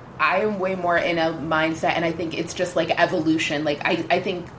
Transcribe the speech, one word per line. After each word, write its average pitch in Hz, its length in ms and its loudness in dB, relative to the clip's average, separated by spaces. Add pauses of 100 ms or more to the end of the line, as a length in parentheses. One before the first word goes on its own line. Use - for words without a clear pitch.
(200)
I 160 200 4
am 214 200 0
way 190 160 0
more 175 220 2
in 170 200 0
a 165 160 2
mindset, 160 640 0
and 165 100 0
I 165 80 0
think 165 240 -6
it's 170 160 -4
just, 180 220 -2
like, 165 220 2
evolution. 160 680 2
Like, 147 200 -2
I, 170 240 0
I 180 120 2
think 180 260 -6 (120)